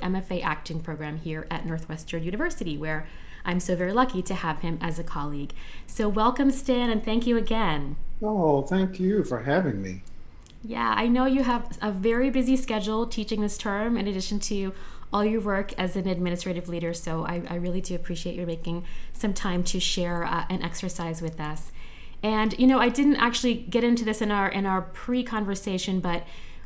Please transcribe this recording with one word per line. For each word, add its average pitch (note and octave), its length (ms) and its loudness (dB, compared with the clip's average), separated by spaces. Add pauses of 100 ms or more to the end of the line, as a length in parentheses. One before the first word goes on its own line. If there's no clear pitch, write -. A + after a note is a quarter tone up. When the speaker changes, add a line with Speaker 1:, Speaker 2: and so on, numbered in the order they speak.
Speaker 1:
M F#3 120 2
F F#3 160 -4
A F3+ 100 -2
acting D#3+ 380 -4
program D#3 380 -6
here D#3+ 320 -6
at E3+ 160 -4
Northwestern D#3+ 560 -4
University, F3+ 560 -2
where D#3 300 -4 (360)
I'm F3+ 160 0
so F3+ 160 0
very F3+ 180 0
lucky A#3 280 2
to F#3 140 -2
have E3 240 -2
him E3 200 0
as E3 200 -2
a E3+ 40 -2
colleague. D3 500 -4 (340)
So G#3+ 200 0
welcome, A#3+ 440 4
Stan, B3 400 2
and G#3+ 120 0
thank A3+ 220 2
you A#3+ 100 4
again. E3 600 2 (260)
Speaker 2:
Oh, F3 400 4
thank F#3 380 2
you F#3 240 4
for B2 180 -2
having C#3 400 2
me. F#2 220 -6 (580)
Speaker 1:
Yeah, A3+ 320 0
I G#3+ 140 2
know B3 180 4
you C4 180 4
have A#3+ 380 0
a G#3+ 80 0
very A3+ 400 2
busy B3+ 280 4
schedule A3 480 0
teaching A3 340 -2
this G#3 180 0
term G#3+ 380 0
in G3 140 0
addition G3 320 -2
to F#3+ 320 -2 (400)
all G#3 100 2
your A3 160 2
work G3+ 380 -2
as F#3 180 0
an F#3 100 0
administrative F3 600 -2
leader, E3+ 260 -2
so E3 320 -4
I, E3+ 240 -2
I F3 60 -4
really F3 240 0
do F#3 160 -2
appreciate E3+ 400 -2
your F3 100 -4
making E3+ 380 -2 (300)
some G3+ 200 0
time F3+ 300 0
to F3+ 160 2
share, F3 460 0
uh, E3+ 240 0
an F#3 120 0
exercise E3+ 600 -4
with D#3+ 180 -6
us. D#3 320 -4 (500)
And, G#3+ 380 2
you B3+ 80 8
know, C4 100 8
I A#3+ 120 6
didn't C#4+ 260 6
actually A#3 380 2
get A#3 320 0
into A#3+ 180 4
this A3 180 0
in G#3 100 0
our, G3+ 180 2
in G3 160 0
our F#3+ 160 2
pre-conversation, G3 1200 -2
but F3 260 0 (380)